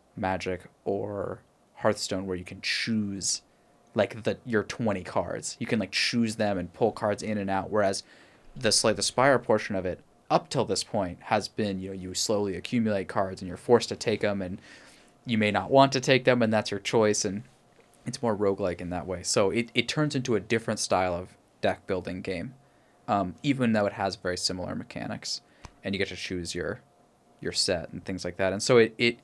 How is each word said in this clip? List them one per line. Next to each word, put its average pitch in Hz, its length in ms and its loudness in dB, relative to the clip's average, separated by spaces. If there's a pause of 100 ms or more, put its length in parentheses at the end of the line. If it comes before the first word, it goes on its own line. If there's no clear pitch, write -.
(140)
Magic 92 520 -4 (180)
or 101 580 -4 (320)
Hearthstone, 101 520 0
where 92 100 -2
you 90 80 -8
can 92 160 -12
choose, 101 840 -2 (540)
like, 104 260 0
the, 101 220 -2
your 110 180 2
twenty 101 400 -2
cards. - 560 -4
You 90 80 -6
can, 113 140 0
like, 95 100 -4
choose 113 460 0
them 104 200 0
and 87 160 -4
pull 110 200 2
cards 104 300 -2
in 107 140 -4
and 98 140 -4
out, 95 200 0
whereas 101 340 2 (500)
the 110 160 2
Slay 110 220 4
the 98 100 -2
Spire 127 380 4
portion 107 340 0
of 95 100 -2
it 87 140 -4 (320)
up 170 180 2
till 127 160 0
this - 200 -2
point 92 400 -4
has 107 240 0
been, 101 320 -2
you 95 80 -8
know, 95 60 -8
you 92 200 -8
slowly 104 420 0
accumulate 104 520 0
cards 95 340 -4
and 92 60 -8
you're 90 80 -8
forced 117 340 4
to 101 60 -4
take 107 280 -2
'em, 101 160 0
and 92 200 -6 (680)
you 117 100 0
may 107 140 4
not 98 200 -2
want 135 220 8
to 135 80 0
take 131 240 4
them, 123 180 6
and 110 100 2
that's 107 180 0
your 101 100 -4
choice, 107 440 2
and 101 180 -4 (640)
it's - 160 -8
more 113 140 0
roguelike 98 440 0
in 90 100 -6
that 87 160 -4
way. 90 160 -6
So 98 280 2
it, 117 240 0
it 123 140 0
turns 151 260 0
into 127 200 0
a 101 60 2
different 110 400 -2
style 92 340 2
of 92 220 -8 (240)
deck 92 260 -2
building 92 360 -6
game, 90 320 -6 (540)
um, 98 340 0
even 135 300 2
though 107 140 4
it 95 80 0
has 98 220 -2
very 90 220 -4
similar 90 360 -4
mechanics, - 640 -8 (440)
and 98 100 -2
you 95 40 -4
get 95 100 0
to 92 80 -10
choose 87 380 -6
your, 87 260 -4 (600)
your 87 120 -6
set - 380 0
and - 140 -10
things 95 200 -6
like 90 140 -6
that. 95 140 2
And 104 100 -4
so 127 160 6
it, 110 200 6
it, 117 260 2